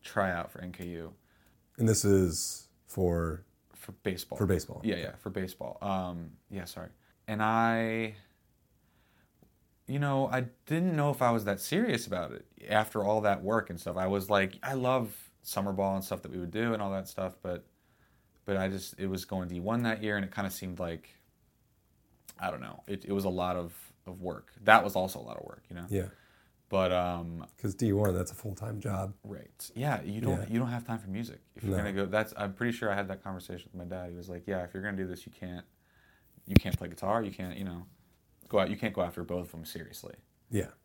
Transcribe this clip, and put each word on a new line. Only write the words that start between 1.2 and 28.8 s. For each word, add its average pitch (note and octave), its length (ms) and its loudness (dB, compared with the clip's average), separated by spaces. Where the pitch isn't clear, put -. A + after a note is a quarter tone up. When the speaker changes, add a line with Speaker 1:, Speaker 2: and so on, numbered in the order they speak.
Speaker 2:
And A#2 100 4
this G#2+ 160 4
is F#2+ 640 4
for E2+ 560 0
Speaker 1:
For - 180 -18
baseball. - 340 -4
Speaker 2:
For G#2 100 2
baseball. - 380 0
Speaker 1:
Yeah, F#2+ 120 2
yeah, E2 200 -6
for - 140 -10
baseball. F#2 500 -8
Um, F2+ 520 -4
yeah, F#2+ 160 -10
sorry. D#2+ 240 -12
And G#2+ 120 0
I, A2+ 720 2
you C3+ 120 -2
know, C3+ 340 2
I B2+ 140 0
didn't E3+ 320 2
know D3 140 4
if C3+ 100 0
I B2 100 6
was A2+ 140 4
that G2 160 0
serious G3 460 0
about F2 260 -4
it - 140 -14
after G#2+ 340 2
all G#2+ 160 4
that G2+ 220 4
work G#2 260 2
and F2 100 -8
stuff. F2+ 200 -4
I F#2 80 2
was F#2+ 240 0
like, F#2+ 320 4
I C3 100 -2
love B2 420 2
summer G2 320 -2
ball G2 200 2
and F#2+ 80 -2
stuff F#2+ 200 -6
that - 100 -12
we F2+ 60 -6
would F2 120 -6
do A2+ 220 0
and G#2+ 80 -2
all G2+ 120 -2
that F#2+ 140 -4
stuff, F#2 360 -6
but, F2+ 240 -6
but G2+ 100 2
I F#2+ 120 2
just, F#2+ 300 -6
it F#2+ 100 -2
was F#2+ 180 -4
going F#2 220 -4
D F2 120 -6
one A2+ 220 0
that A2+ 200 0
year, G#2 140 0
and G2 80 0
it F#2+ 100 -8
kinda G2 160 -2
seemed F2+ 300 -8
like, E2+ 300 -6
I F#2 100 -2
don't - 120 -8
know, A1 240 -14
it, G2 180 -8
it - 80 -4
was G2 140 0
a - 20 2
lot F2+ 120 0
of, F2 180 -6
of F#2 160 -12
work. F2 280 -8
That G#2+ 180 12
was G2+ 140 0
also F#2 220 0
a A#1 120 -12
lot G#1+ 60 -10
of - 80 -10
work, - 240 -18
you F2+ 80 -12
know? F2 140 -10
Speaker 2:
Yeah. F#2+ 180 0
Speaker 1:
But, F#2 220 4
um, E2+ 520 -2
Speaker 2:
'Cause G2+ 140 -2
D A2 180 2
one, G2 220 4
that's F#2 180 -2
a - 40 -14
full-time G#2+ 440 -8